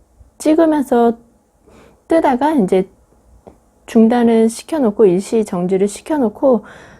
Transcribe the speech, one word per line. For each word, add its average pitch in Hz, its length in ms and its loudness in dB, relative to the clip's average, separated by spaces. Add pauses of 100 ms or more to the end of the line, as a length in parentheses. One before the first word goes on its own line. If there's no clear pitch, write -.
(380)
찍으면서 302 800 0 (880)
뜨다가 320 460 0
이제 190 360 0 (960)
중단을 226 640 2
시켜놓고 226 560 -2
일시 196 400 0
정지를 190 420 -2
시켜놓고 254 800 -2 (340)